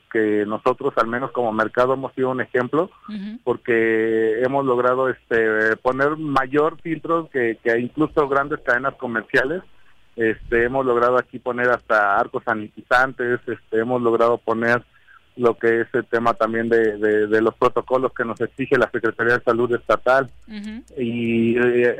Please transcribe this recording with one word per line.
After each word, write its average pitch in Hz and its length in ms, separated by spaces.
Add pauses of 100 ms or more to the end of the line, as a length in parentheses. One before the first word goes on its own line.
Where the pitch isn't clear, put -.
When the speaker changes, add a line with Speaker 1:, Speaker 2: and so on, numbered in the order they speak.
(140)
Speaker 1:
que 107 340
nosotros, 123 480
al 113 120
menos 123 240
como 120 200
mercado, 110 420
hemos 135 200
sido 131 160
un 127 100
ejemplo, 127 500 (200)
Speaker 2:
Ujú. 214 340
Speaker 1:
porque 113 1000
hemos 135 240
logrado, 127 440
este, 110 640
poner 135 400
mayor 147 680
filtro 160 480
que, 117 320
que 117 160
incluso 143 520
grandes 139 320
cadenas 131 320
comerciales. 127 680 (540)
Este, 117 480
hemos 131 220
logrado 123 320
aquí 123 200
poner 123 320
hasta 104 480
arcos 120 280
sanitizantes, 120 1000
este, 110 340
hemos 123 220
logrado 117 360
poner 117 480 (500)
lo 120 220
que 117 240
es 113 120
el 120 120
tema 117 280
también 113 340
de, 113 300
de, 107 300
de 110 140
los 110 140
protocolos 127 560
que 123 140
nos 113 160
exige 131 360
la 113 140
Secretaría 117 460
de - 60
Salud 117 300
Estatal. 127 560 (200)
Speaker 2:
Ujú. 214 340 (140)
Speaker 1:
Y, 117 600
eh, 120 420